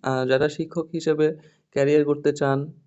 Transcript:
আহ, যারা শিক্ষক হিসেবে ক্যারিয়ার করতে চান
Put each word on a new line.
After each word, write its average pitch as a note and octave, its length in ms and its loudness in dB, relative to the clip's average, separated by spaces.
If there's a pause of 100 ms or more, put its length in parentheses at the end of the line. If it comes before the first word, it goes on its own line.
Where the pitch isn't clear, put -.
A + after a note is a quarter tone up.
আহ, C3 260 -2
যারা C#3 220 2
শিক্ষক D#3+ 440 -6
হিসেবে D#3 420 0 (360)
ক্যারিয়ার C#3+ 340 4
করতে D3 280 0
চান C#3+ 380 -2 (160)